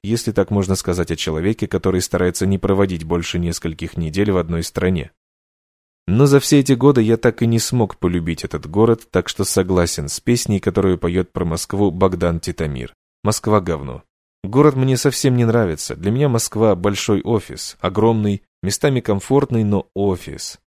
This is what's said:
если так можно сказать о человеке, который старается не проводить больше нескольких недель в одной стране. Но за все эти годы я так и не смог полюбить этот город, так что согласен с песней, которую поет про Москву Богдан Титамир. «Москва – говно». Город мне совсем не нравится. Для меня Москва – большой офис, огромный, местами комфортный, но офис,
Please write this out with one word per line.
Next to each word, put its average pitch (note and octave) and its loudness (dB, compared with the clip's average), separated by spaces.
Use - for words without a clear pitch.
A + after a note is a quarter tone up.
если A2+ -4
так G2+ 0
можно G2 0
сказать F2 -2
о E2 -2
человеке, E2 -2
который F#2 0
старается F2+ -2
не G2 0
проводить F#2+ 0
больше E2+ -4
нескольких E2+ -6
недель F2 -2
в F#2 2
одной E2+ -2
стране. F2+ -2
Но A#2 4
за C#3 8
все C#3+ 4
эти C3+ 2
годы B2 4
я A2+ 4
так - 0
и A#2 2
не A#2 2
смог A2+ -2
полюбить F2 -2
этот D2+ -8
город, A2+ 2
так - 0
что - -4
согласен F2+ 0
с - -8
песней, A#2+ 0
которую F#2 2
поет F2 -2
про E2+ -4
Москву F#2+ -2
Богдан F2 0
Титамир. C#2+ -8
«Москва – G#2+ 0
говно». D2 -8
Город C3+ 4
мне C3 2
совсем B2+ 0
не A#2+ 2
нравится. A2 0
Для F#2 -4
меня C#3 2
Москва – A2 2
большой G2 0
офис, - -4
огромный, G#2 0
местами B2+ 0
комфортный, A2+ 0
но G2+ 0
офис, F#2+ -4